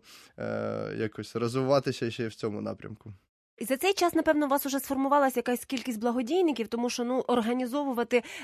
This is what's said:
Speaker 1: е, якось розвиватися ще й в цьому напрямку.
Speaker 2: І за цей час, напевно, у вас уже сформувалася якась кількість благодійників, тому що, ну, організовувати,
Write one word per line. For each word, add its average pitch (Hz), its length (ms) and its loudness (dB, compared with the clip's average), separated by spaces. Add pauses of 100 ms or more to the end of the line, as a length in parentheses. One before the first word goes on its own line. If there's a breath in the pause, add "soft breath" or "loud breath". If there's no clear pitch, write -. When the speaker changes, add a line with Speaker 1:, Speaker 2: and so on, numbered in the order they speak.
(380 loud breath)
Speaker 1:
е, 110 600 -4
якось 110 380 -6
розвиватися 127 760 0
ще 120 120 -6
й 113 40 -2
в 110 80 -8
цьому 107 260 -4
напрямку. 104 520 -10 (460)
Speaker 2:
І 233 60 -4
за 269 120 0
цей 392 160 2
час, 349 200 2
напевно, 311 320 4
у 269 40 -2
вас 285 160 2
уже 269 140 -2
сформувалася 269 600 2
якась 247 260 -2
кількість 247 340 -4
благодійників, 240 680 2
тому 240 220 -2
що, 247 140 -4
ну, 247 240 0
організовувати, 247 960 2 (200 loud breath)